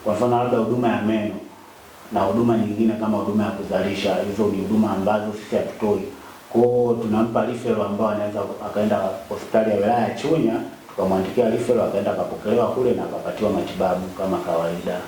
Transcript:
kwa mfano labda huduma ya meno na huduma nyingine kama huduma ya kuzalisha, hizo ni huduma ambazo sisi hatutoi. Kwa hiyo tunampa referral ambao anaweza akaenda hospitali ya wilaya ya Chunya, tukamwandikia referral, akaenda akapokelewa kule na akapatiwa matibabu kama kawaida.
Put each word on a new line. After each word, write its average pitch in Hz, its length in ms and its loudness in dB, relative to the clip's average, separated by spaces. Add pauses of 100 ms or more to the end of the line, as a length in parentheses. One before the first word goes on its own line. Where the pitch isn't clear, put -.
kwa 107 100 2
mfano 120 240 2
labda 120 200 2
huduma 117 300 2
ya 101 140 0
meno 107 320 0 (760)
na 101 80 0
huduma 113 360 4
nyingine 104 440 2
kama 107 180 0
huduma 104 260 0
ya - 60 -2
kuzalisha, 98 640 -2 (160)
hizo 104 160 0
ni 95 160 0
huduma 104 280 2
ambazo 104 420 0
sisi - 240 -6
hatutoi. 98 460 0 (480)
Kwa 117 120 2
hiyo 120 400 4
tunampa 113 440 0
referral 110 400 -2
ambao 104 220 0
anaweza 104 320 -2 (260)
akaenda 104 340 0 (280)
hospitali 110 420 0
ya 104 60 2
wilaya 110 320 2
ya - 60 -4
Chunya, 139 400 2 (340)
tukamwandikia 95 600 0
referral, 107 380 2
akaenda 101 240 0
akapokelewa 104 540 0
kule 123 260 2
na - 120 0
akapatiwa - 460 -4
matibabu 90 560 -2 (120)
kama 95 200 -2
kawaida. 87 680 -2